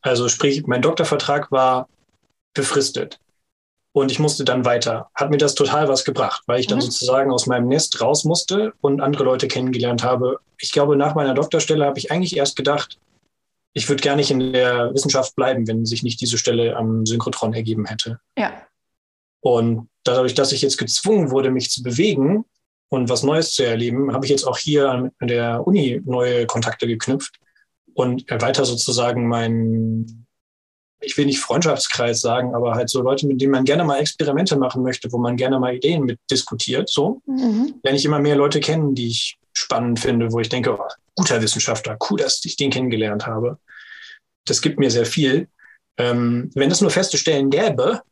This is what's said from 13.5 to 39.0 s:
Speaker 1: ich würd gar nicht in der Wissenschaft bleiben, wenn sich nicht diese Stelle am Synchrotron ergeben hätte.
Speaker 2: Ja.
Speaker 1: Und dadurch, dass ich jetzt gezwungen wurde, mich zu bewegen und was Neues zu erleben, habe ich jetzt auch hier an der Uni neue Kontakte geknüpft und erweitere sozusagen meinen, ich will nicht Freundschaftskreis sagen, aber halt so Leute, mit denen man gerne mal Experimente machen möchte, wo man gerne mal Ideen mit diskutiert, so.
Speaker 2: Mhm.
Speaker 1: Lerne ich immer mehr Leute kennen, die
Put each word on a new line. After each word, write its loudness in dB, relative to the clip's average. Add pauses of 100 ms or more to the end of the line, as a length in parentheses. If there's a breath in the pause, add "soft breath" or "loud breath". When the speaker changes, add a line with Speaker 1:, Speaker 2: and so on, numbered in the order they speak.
Speaker 1:
ich -4
würd 0
gar 2
nicht 2
in 0
der 2
Wissenschaft 0
bleiben, 0
wenn 0
sich -4
nicht -4
diese -2
Stelle 2
am 0
Synchrotron -2
ergeben -4
hätte. -8 (200)
Speaker 2:
Ja. -6 (720)
Speaker 1:
Und 0 (160)
dadurch, 2
dass 2
ich -2
jetzt 0
gezwungen 0
wurde, 2
mich -2
zu -4
bewegen 2 (440)
und -2
was 0
Neues 0
zu 0
erleben, 0
habe -2
ich -2
jetzt 2
auch -2
hier 2
an -2
der 0
Uni 2
neue 0
Kontakte -2
geknüpft -2 (580)
und -2
erweitere 0
sozusagen -2
meinen, -2 (760)
ich -6
will 2
nicht 0
Freundschaftskreis 0
sagen, 0
aber 0
halt -2
so 0
Leute, 0
mit 2
denen 4
man 2
gerne 2
mal 2
Experimente 0
machen 0
möchte, -4
wo -2
man 0
gerne 0
mal 0
Ideen 0
mit -2 (120)
diskutiert, -2
so. 0
Speaker 2:
Mhm. 0
Speaker 1:
Lerne 2
ich -2
immer 2
mehr 4
Leute 4
kennen, 0
die -2